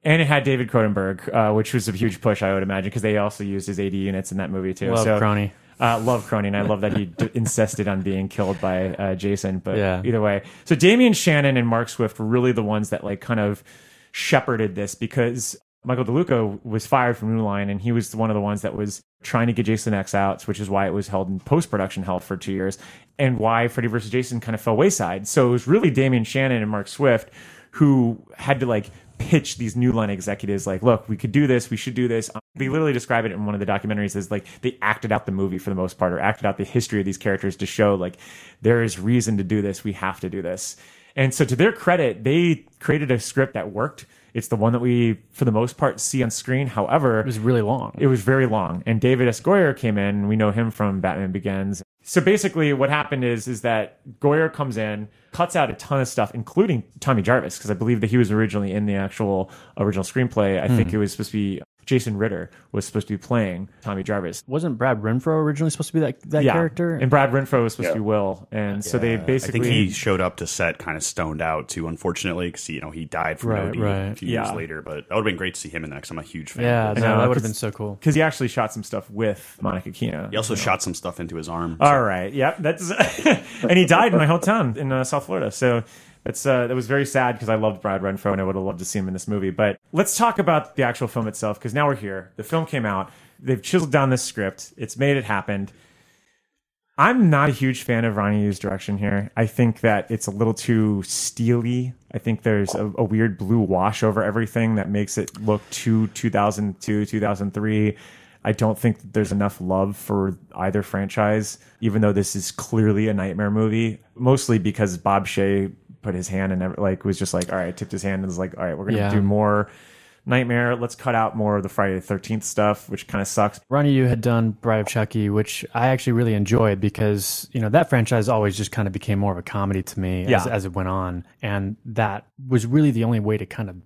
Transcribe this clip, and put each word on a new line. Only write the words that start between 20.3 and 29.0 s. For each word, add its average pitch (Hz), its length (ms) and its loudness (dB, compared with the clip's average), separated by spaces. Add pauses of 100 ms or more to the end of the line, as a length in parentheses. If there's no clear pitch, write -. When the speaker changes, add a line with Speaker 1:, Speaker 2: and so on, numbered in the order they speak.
Speaker 1:
which 95 180 -6
is 104 80 -6
why 98 180 0
it 90 60 -2
was 101 160 -4
held 95 200 -2
in 95 120 -4
post-production 101 640 0
hell 90 180 -2
for - 160 -8
two 92 160 -8
years, 95 240 -2 (420)
and 127 200 2
why 113 300 2
Freddy 117 200 -2
versus 107 220 -4
Jason 123 300 -2
kind 113 140 -6
of 107 60 -6
fell 113 160 2
wayside. 104 520 2
So 131 200 4
it - 20 4
was 120 180 0
really 180 220 6
Damien 127 340 2
Shannon 131 380 0
and 107 80 -2
Mark 104 180 -4
Swift 131 420 2 (420)
who 131 500 4 (140)
had 135 240 0
to, 127 60 0
like, 107 240 0 (280)